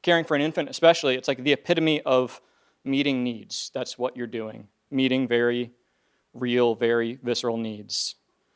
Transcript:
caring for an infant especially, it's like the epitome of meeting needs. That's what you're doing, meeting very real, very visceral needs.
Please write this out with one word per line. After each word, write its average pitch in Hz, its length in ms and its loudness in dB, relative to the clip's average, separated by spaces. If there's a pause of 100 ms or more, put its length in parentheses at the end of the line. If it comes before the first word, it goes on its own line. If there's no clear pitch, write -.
caring 165 240 2
for 156 100 0
an 143 60 0
infant 156 280 -2
especially, 160 460 4
it's 127 140 -4
like 127 120 -4
the 143 120 2
epitome 160 480 0
of 127 400 0 (420)
meeting 135 400 0
needs. - 500 -8
That's 127 240 -8
what 127 200 -6
you're 120 100 -8
doing, 110 400 -10 (240)
meeting 131 360 2
very 120 440 0 (640)
real, 120 420 2
very 117 480 0
visceral 117 340 -2
needs. 107 580 -8 (400)